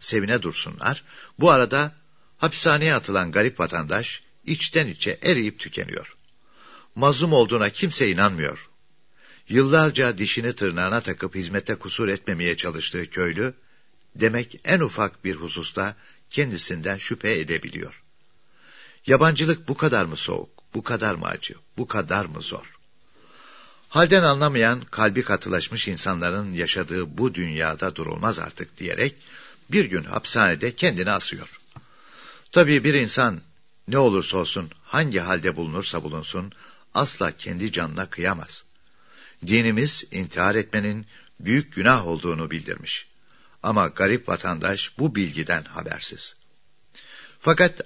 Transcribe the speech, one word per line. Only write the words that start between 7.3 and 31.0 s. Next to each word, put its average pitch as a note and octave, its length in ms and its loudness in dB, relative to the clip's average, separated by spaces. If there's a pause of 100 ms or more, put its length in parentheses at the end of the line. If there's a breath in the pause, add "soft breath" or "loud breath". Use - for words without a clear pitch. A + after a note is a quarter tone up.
olduğuna A2+ 380 6
kimse C#3+ 400 0
inanmıyor. E2+ 580 0 (800 soft breath)
Yıllarca C3+ 680 4
dişini A#2 340 -2
tırnağına F#2+ 480 -2
takıp F#2 340 -6
hizmette F#2+ 400 -4
kusur G2+ 340 -4
etmemeye F2 480 -2
çalıştığı E2+ 540 -6
köylü, F2+ 440 -2 (600)
demek A2+ 500 0
en F3+ 160 4
ufak G#2+ 440 -2
bir F#2+ 100 -2
hususta F2 600 -6 (340 soft breath)
kendisinden G2 680 -2
şüphe G#2+ 400 -2
edebiliyor. D#2+ 640 -6 (1040 loud breath)
Yabancılık D#3 600 4
bu C#3 80 -4
kadar B2+ 280 2
mı D#2+ 120 -6
soğuk, - 340 -6 (240)
bu A2 80 -4
kadar A2 320 -2
mı E2 120 -6
acı, F2 280 -8 (220)
bu B2 120 -6
kadar F#2+ 360 -2
mı D#2+ 180 -10
zor? - 320 -12 (1160 loud breath)
Halden F3 340 6
anlamayan, C#3 580 4
kalbi A2 440 0
katılaşmış F#2 640 -2
insanların F#2 640 -2
yaşadığı E2+ 640 -4
bu B2+ 160 0
dünyada D#2+ 600 -4
durulmaz E2 420 -4
artık - 400 -12
diyerek F#2 360 -4 (560 loud breath)
bir G3+ 140 4
gün F#2 200 -4
hapishanede A2 680 0
kendini G#2 360 0